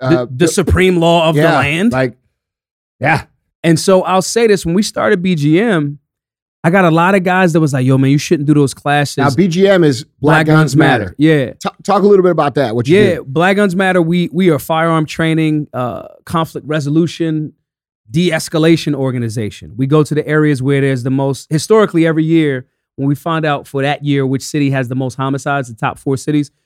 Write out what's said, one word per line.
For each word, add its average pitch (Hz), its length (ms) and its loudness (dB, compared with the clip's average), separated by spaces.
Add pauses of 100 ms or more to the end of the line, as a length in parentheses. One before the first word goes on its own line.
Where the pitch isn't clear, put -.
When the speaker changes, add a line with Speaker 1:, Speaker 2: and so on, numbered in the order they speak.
Speaker 1:
The, 131 60 -6 (140)
Speaker 2:
uh, - 100 -6
Speaker 1:
the 135 180 0
supreme 180 500 0
law 165 320 2
of 160 40 0
the 147 80 2
Speaker 2:
yeah, 160 160 2
Speaker 1:
land. 165 340 0
Speaker 2:
like, 131 260 -2 (840)
yeah. 147 240 0 (400)
Speaker 1:
And 160 160 2
so 185 220 2
I'll 185 200 0
say 233 240 0
this, 202 200 0
when 170 80 -2
we 202 80 2
started 208 400 -2
B 185 120 0
G 151 240 2
M, 160 400 -2 (680)
I 170 60 2
got 190 140 2
a 170 60 4
lot 170 240 2
of 196 100 2
guys 185 300 2
that 170 60 2
was 151 120 0
like, 131 140 -2
"Yo, 135 120 2
man, 135 120 2
you 147 80 2
shouldn't 147 280 -2
do 147 80 4
those 143 200 0
classes." 143 440 -2
Speaker 2:
Now, 143 120 2
B 165 180 2
G 180 180 2
M 190 160 4
is 135 220 2
Black - 60 -20 (100)
Speaker 1:
Black 156 260 2
Speaker 2:
Guns 156 120 4 (160)
Speaker 1:
Guns - 20 4
Speaker 2:
Matter. 143 280 2
Speaker 1:
Matter. 90 140 -12
Yeah. 147 360 2
Speaker 2:
T-, - 280 -10
talk 196 200 0
a 196 40 4
little 202 160 6
bit 180 100 4
about 147 220 0
that, 127 220 0
what 120 120 0
you 175 100 4
Speaker 1:
Yeah, 208 180 2
Speaker 2:
do. - 80 -10
Speaker 1:
Black 165 320 0
Guns 202 180 0
Matter, 185 260 0
we, 170 320 0
we 175 180 2
are 147 100 0
firearm 160 460 -2
training, 156 640 -2
uh, 123 340 -8 (180)
conflict 160 440 -6
resolution, 156 840 -2 (580)
de-escalation 160 840 -2
organization. 117 840 -6
We 131 100 -2
go 151 160 2
to 143 120 -2
the 147 120 -4
areas 147 360 0
where 139 180 0
there's 135 220 -2
the 131 80 -4
most, 135 400 -4
historically 170 560 2
every 160 180 0
year, 151 420 0 (300)
when 135 120 -4
we 143 60 2
find 160 300 -4
out 147 220 -4
for 139 160 -6
that 143 220 -4
year 139 220 0
which 131 160 -4
city 143 280 -2
has 135 180 -2
the 127 60 -6
most 131 220 -4
homicides, 135 520 -4
the 120 60 -14
top 131 240 -6
four 135 180 -4
cities, 147 340 -4 (160)